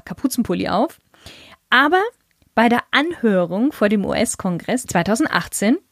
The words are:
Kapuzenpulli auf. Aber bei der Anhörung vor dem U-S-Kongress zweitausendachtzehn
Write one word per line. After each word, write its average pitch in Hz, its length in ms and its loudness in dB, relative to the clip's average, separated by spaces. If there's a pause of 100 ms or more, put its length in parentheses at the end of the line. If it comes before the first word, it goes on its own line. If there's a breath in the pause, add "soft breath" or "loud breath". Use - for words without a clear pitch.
Kapuzenpulli 190 640 -4
auf. 240 320 -2 (680 loud breath)
Aber 294 320 4 (540)
bei 233 140 4
der 233 240 0
Anhörung 220 800 0
vor 208 160 0
dem 202 160 0
U-S-Kongress - 840 -4
zweitausendachtzehn 208 920 0 (140)